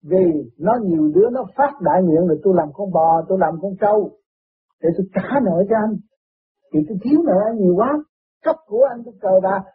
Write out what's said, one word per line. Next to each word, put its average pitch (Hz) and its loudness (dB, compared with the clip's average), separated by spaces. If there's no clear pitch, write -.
Vì 180 0
nó 180 0
nhiều 156 0
đứa 214 4
nó 247 -6
phát 285 0
đại 170 2
nguyện 165 2
là 156 2
"Tôi 190 2
làm 151 -2
con 196 -8
bò, 165 2
tôi 190 -2
làm 202 0
con 196 -6
trâu 208 0
để 165 0
tôi 190 -4
trả 185 -4
nợ 175 0
cho 220 2
anh. 214 -2
Thì 156 2
tôi 214 -8
thiếu 294 2
nợ 196 2
anh 226 -4
nhiều 180 4
quá. 277 0
Cấp 320 0
của 240 2
anh 233 -12
tôi 240 -20
cờ 190 4
bạc. 190 -2